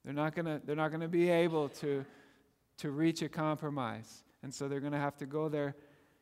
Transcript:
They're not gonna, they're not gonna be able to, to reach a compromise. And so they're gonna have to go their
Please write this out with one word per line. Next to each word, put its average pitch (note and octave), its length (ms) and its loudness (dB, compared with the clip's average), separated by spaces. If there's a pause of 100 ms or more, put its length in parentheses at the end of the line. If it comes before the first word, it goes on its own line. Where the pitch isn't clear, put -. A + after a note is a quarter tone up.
They're C3+ 100 -8
not D3+ 200 0
gonna, D#3+ 300 -2
they're D3 120 -2
not D#3 140 2
gonna E3 180 -4
be F3 220 4
able E3 400 4
to, C#3 340 -2 (720)
to D3+ 120 -4
reach D#3+ 320 2
a D#3 60 -2
compromise. C#3+ 920 -2 (200)
And C3+ 120 -10
so C#3 140 -4
they're C#3 120 -2
gonna D3 200 -2
have C#3+ 180 0
to C#3+ 80 -8
go D3+ 220 -2
their C#3+ 260 0 (480)